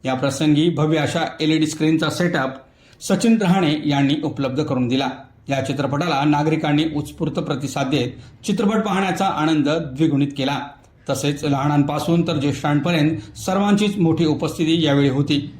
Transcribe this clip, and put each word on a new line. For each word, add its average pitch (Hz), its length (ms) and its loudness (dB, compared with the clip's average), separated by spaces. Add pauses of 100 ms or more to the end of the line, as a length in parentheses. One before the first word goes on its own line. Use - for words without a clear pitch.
या 131 100 -2
प्रसंगी 147 560 2
भव्य 156 280 0
अशा 147 220 -2 (200)
एलईडी 156 260 2
स्क्रीनचा 156 440 0
सेटअप 147 400 -2 (500)
सचिन 220 420 2
रहाणे 175 440 2
यांनी 139 280 2 (100)
उपलब्ध 139 380 -4
करून 127 260 -2
दिला. 131 200 0 (400)
या 135 180 -2
चित्रपटाला 143 580 -2
नागरिकांनी 151 600 2 (120)
उत्स्फूर्त 147 360 -6
प्रतिसाद 139 560 -4
देत 127 220 -2 (360)
चित्रपट 202 340 0
पाहण्याचा 190 460 -2
आनंद 151 420 0
द्विगुणित 147 680 0
केला. 139 220 -2 (520)
तसेच 143 340 -2
लहानांपासून 147 840 2
तर 170 80 -2
ज्येष्ठांपर्यंत 147 1000 0
सर्वांचीच 202 600 2
मोठी 165 280 2
उपस्थिती 160 580 0
यावेळी 143 240 4
होती. 143 520 -2